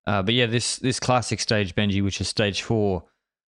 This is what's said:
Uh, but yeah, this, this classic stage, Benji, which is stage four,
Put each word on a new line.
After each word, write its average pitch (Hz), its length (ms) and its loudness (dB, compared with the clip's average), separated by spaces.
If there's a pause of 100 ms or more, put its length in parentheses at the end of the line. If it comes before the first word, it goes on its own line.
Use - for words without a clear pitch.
Uh, 104 160 0
but 104 140 0
yeah, 123 120 4
this, 117 320 -2
this 127 200 -2
classic 120 400 0
stage, 104 380 0
Benji, 101 260 2
which 98 180 -2
is 95 60 0
stage 104 360 -2
four, 101 420 0 (460)